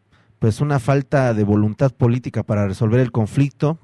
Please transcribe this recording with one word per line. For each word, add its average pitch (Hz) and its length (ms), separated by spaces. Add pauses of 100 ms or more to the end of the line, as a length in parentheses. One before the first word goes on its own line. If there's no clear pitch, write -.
(400)
pues 110 220
una 147 180
falta 135 540
de 107 100
voluntad 107 480
política 120 520
para 104 240
resolver 110 320
el 123 120
conflicto. 143 720